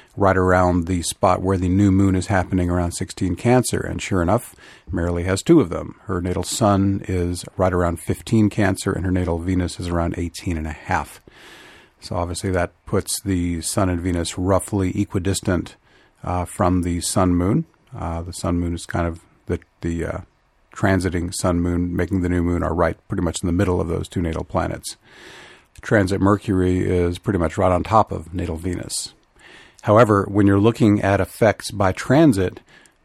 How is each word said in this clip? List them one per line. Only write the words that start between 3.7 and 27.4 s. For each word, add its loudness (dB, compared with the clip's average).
And -8
sure -2
enough, 0
Marilee -4
has -2
two 6
of 2
them. -8
Her -4
natal -2
sun 2
is -4
right 2
around 0
fifteen 0
Cancer, -2
and -4
her -2
natal -2
Venus -2
is -8
around -2
eighteen -6
and -6
a -8
half. -6
So -10
obviously -4
that -2
puts -4
the -2
sun -2
and -2
Venus -4
roughly 0
equidistant, -2
uh, -4
from 0
the -2
sun 2
moon. 2
Uh, -6
the -10
sun -2
moon -2
is -8
kind -2
of -6
the, -2
the, -4
uh, -6
transiting 0
sun 0
moon, -2
making -2
the -2
new 2
moon 0
are -2
right 0
pretty -2
much -4
in -2
the 0
middle 2
of -4
those -4
two -6
natal -4
planets. -6
Transit 2
Mercury 2
is 0
pretty -2
much -2